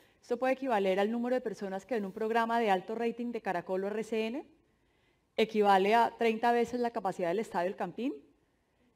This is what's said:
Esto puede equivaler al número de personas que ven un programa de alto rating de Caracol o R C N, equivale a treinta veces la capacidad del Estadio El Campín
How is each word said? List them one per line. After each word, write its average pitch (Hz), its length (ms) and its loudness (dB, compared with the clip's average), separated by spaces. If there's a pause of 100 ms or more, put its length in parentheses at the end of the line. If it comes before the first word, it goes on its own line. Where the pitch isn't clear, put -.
(200)
Esto 240 180 -4
puede 262 160 2
equivaler 196 460 2
al 208 100 2
número 240 240 -2
de 254 80 0
personas 196 420 -8
que 262 100 -6
ven 208 120 -2
un 185 60 -8
programa 226 460 0
de 220 120 2
alto 190 240 0
rating 233 380 -4
de 226 100 -8
Caracol 190 420 -4
o 196 40 -4
R 214 160 -4
C 220 220 -2
N, 247 200 -8 (880)
equivale 208 580 4
a 233 220 4
treinta 233 340 2
veces 240 300 0
la 233 100 -2
capacidad 190 380 -4
del 190 120 0
Estadio 185 280 -2
El 202 80 -6
Campín 220 380 -4 (800)